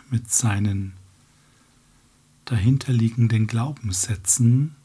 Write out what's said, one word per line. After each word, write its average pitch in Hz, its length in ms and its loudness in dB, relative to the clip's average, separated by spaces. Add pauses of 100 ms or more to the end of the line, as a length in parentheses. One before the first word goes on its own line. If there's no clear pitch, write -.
(100)
mit 120 220 -4
seinen 101 640 0 (1500)
dahinterliegenden 113 1000 2
Glaubenssätzen 120 1300 0 (100)